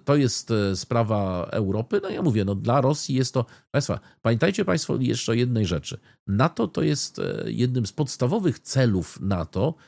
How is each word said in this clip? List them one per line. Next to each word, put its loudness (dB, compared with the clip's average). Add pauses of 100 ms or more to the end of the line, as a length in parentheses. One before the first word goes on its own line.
to 4
jest, 0
e, 2
sprawa 0
Europy. -2
No -6
ja -6
mówię, 2
no 0
dla 2
Rosji 0
jest 0
to, 0 (240)
państwa, -2 (220)
pamiętajcie 2
państwo 0
jeszcze 0
o 2
jednej 2
rzeczy. -4 (280)
nato 2
to -2
jest, -2
e, -4
jednym 0
z -8
podstawowych -2
celów 0
nato, -2 (140)